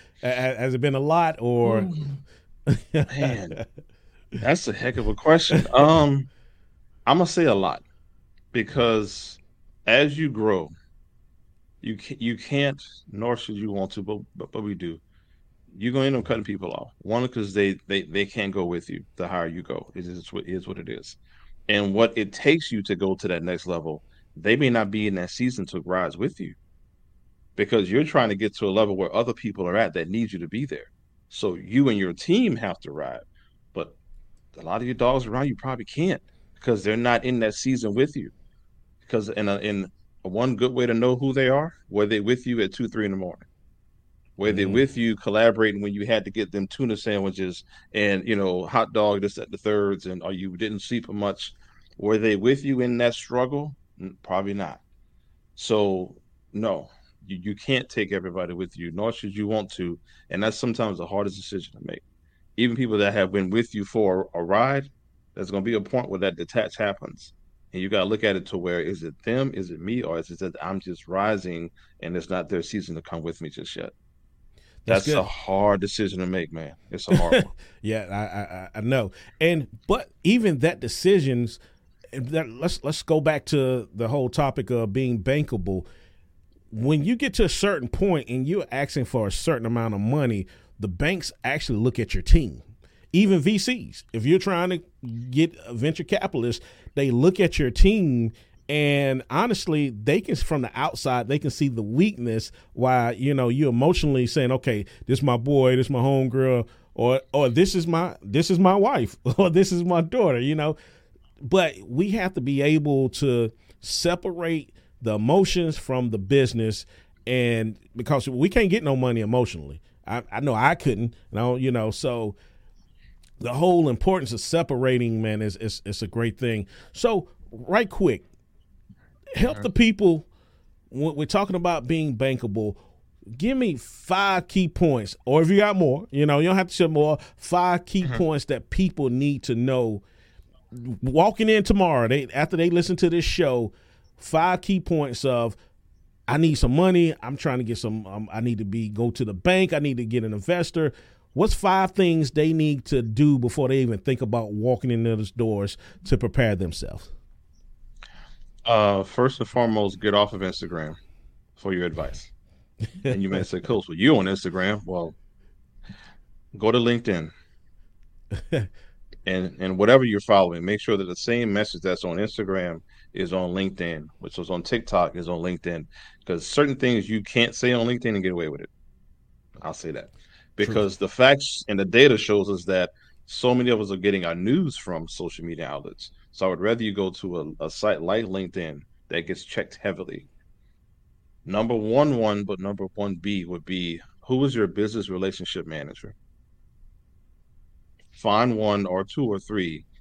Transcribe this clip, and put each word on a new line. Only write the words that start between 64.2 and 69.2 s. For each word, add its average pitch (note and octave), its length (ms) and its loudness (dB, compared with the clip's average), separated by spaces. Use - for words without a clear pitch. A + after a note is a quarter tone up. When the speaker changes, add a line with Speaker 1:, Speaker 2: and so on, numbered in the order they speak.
Speaker 2:
a E2+ 100 -4
ride, C3+ 460 0
there's F#2+ 180 -10
gonna G2 120 -4
be A#2 100 -2
a G#2+ 80 0
point B2 280 -4
where F#2+ 100 -6
that F#2 180 0
detach G#2 400 -4
happens. - 560 -8
And F#2 80 -8
you F#2+ 80 -6
gotta G2 160 2
look G#2+ 180 -2
at G2+ 140 2
it F#2 100 -6
to G2+ 100 -8
where, F2 220 -2
is E2 240 -6
it D#2 100 -10